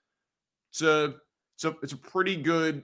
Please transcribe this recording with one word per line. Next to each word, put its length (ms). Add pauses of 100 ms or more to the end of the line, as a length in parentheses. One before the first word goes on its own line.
(720)
It's 100
a, 340 (400)
it's 100
a, 180
it's 80
a 60
pretty 400
good 460